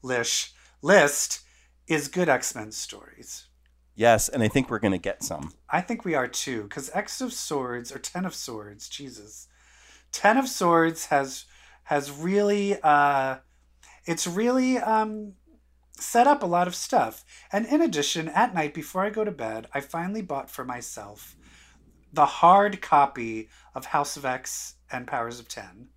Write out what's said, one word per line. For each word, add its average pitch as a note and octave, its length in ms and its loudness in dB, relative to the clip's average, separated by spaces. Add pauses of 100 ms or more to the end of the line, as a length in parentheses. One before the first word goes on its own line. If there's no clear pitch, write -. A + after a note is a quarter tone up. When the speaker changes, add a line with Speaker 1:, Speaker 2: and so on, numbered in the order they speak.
Speaker 1:
lish, B2 500 -2 (280)
list D3 600 4 (460)
is D3 220 -2
good F3+ 220 0
X-Men A#2 420 -2
stories. - 760 -16 (480)
Speaker 2:
Yes, A2 360 6
and C3 120 0
I G#2+ 60 4
think C3 220 0
we're A#2 80 -2
gonna G2 180 2
get - 260 -6
some. D2+ 300 -8 (160)
Speaker 1:
I F3 140 0
think A3+ 240 -8
we E3 80 -2
are B2+ 140 0
too, A2+ 400 -8
'cause C3+ 260 -12
X - 260 -6
of B3+ 140 -8
Swords, B2 580 -6
or - 60 -14
Ten - 260 -8
of F3 100 -8
Swords, G#2 540 -14
Jesus. A2 600 -16 (640)
Ten A3 260 4
of C4 100 0
Swords E3 580 2
has, C#3 380 0 (400)
has C#3+ 260 -2
really, G3+ 720 0
uh, C#3+ 540 4 (720)
it's E3 200 -4
really, B3 520 2
um, G#3+ 560 -2 (640)
set A#3+ 280 4
up C#4+ 160 4
a G3+ 40 -2
lot F3 200 2
of F3+ 80 -6
stuff. - 500 0 (280)
And G#3+ 140 0
in D4+ 160 2
addition, D#3+ 480 -2
at F#3+ 240 2
night D3+ 200 -2
before F#3 300 -4
I G#3+ 60 -2
go G#3+ 140 -4
to G#3 60 -2
bed, A2+ 440 -8
I C#3 60 -2
finally F#3 420 -6
bought C#3 280 -8
for C3 140 -10
myself A2+ 720 -14 (760)
the D3 140 6
hard F#3+ 560 6
copy A#2 680 2 (260)
of C3 120 -10
House C#3+ 300 -2
of C#3 80 -14
X - 500 -6 (160)
and B2+ 160 -8
Powers A#2+ 320 -6
of A#2 100 -20
Ten. G2+ 480 -16